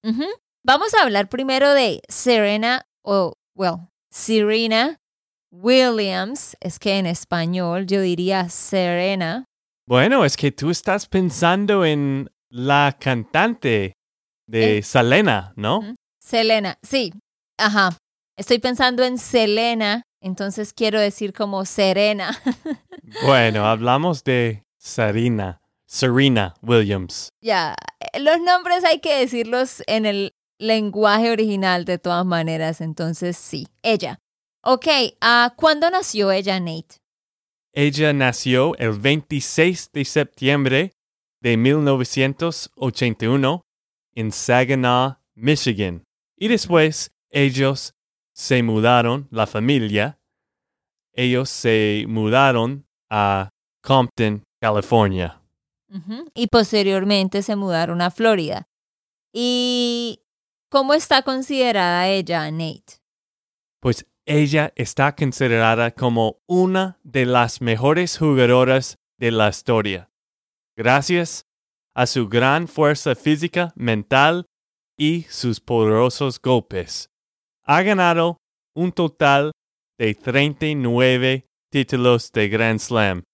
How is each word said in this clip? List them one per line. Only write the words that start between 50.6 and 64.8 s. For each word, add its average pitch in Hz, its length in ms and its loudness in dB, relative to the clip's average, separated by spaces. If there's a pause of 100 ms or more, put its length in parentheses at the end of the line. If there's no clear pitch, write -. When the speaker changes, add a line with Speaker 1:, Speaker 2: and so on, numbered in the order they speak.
Speaker 2:
ellos 127 340 0
se 107 580 0
mudaron 120 800 0 (240)
a 101 400 0 (340)
Compton, 117 600 0 (160)
California. 101 800 0 (500)
Speaker 1:
Ujú. 202 440 -14
Y 233 140 -4
posteriormente 196 960 2
se 208 120 -4
mudaron 175 460 -2
a 180 80 0
Florida. 196 560 0 (640)
¿Y 240 880 -2 (500)
cómo 277 240 2
está 294 260 0
considerada 240 840 -2
ella, 170 420 -2
Nate? 160 500 -10 (800)
Speaker 2:
Pues - 280 -4 (180)
ella 151 500 2
está 139 400 -2